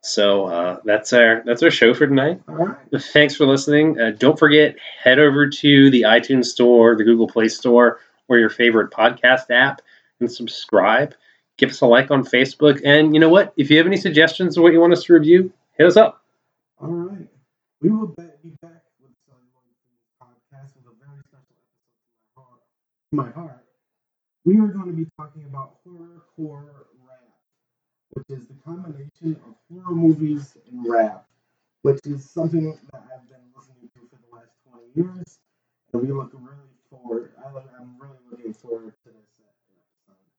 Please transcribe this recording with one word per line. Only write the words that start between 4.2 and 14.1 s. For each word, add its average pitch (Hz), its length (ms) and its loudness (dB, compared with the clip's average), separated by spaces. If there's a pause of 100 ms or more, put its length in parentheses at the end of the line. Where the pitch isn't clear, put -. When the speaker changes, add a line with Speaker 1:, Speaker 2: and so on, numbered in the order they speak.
Speaker 1:
forget, 151 380 2 (260)
head 131 160 4
over 147 300 2
to 143 420 4
the 123 120 2
iTunes 117 440 0
Store, 120 500 4
the 107 80 -2
Google 113 240 2
Play 113 200 -2
Store, 120 520 0 (280)
or 123 100 2
your 113 100 2
favorite 113 420 -2
podcast 123 600 -2
app 131 320 -2 (380)
and 120 120 -4
subscribe. 113 840 -4 (440)
Give 135 120 -2
us - 120 -8
a 135 40 2
like 123 240 2
on 135 140 -2
Facebook. 139 600 0
And 151 280 2
you 156 80 2
know 160 80 4
what? 190 280 2
If 143 140 -2
you 151 60 4
have 165 100 2
any 190 120 -2
suggestions 160 580 -2